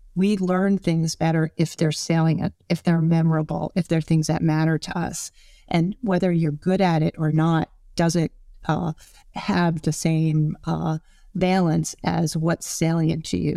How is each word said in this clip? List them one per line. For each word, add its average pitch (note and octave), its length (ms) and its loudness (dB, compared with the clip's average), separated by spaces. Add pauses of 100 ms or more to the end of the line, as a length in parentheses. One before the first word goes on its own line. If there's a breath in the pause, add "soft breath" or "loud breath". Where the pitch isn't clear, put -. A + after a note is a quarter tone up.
(160)
we G3 220 2
learn F#3+ 400 2
things E3 360 -2
better D#3+ 420 0
if D#3+ 200 -2
they're D#3 160 0
salient, D#3+ 640 0 (160)
if - 120 -2
they're E3 200 2
memorable, D#3+ 760 0
if F3 100 0
they're D#3+ 140 0
things D#3 260 2
that - 160 0
matter D#3+ 360 2
to - 200 -8
us. - 320 -8 (380 soft breath)
And E3+ 320 0
whether F#3 320 0
you're E3 180 2
good F#3 300 0
at E3+ 220 4
it E3 160 0
or D#3 120 0
not D#3+ 400 2 (240)
doesn't, E3+ 380 0 (340)
uh, D#3+ 260 -2 (420 soft breath)
have F3 480 0
the D#3 100 0
same, D#3+ 720 0
uh, D#3+ 340 -2 (380)
valence F3 640 0
as E3 340 -2
what's E3 300 -2
salient E3 580 -2
to - 140 -4
you. D3+ 180 -2